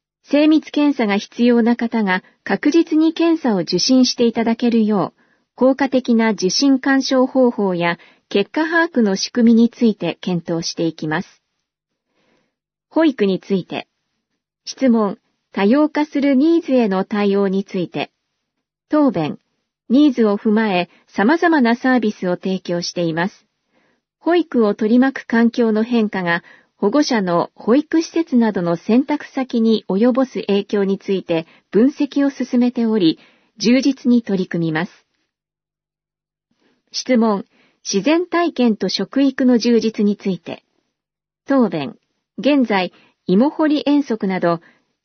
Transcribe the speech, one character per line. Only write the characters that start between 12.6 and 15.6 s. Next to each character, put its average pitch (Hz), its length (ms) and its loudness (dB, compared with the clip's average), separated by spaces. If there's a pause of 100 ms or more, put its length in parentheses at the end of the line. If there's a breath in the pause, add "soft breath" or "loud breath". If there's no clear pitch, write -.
保 320 160 2
育 247 200 0
に 185 140 0
つ - 140 -6
い 180 120 -2
て。 - 220 -10 (800)
質 - 240 -2
問、 220 280 0 (360)
多 196 100 -2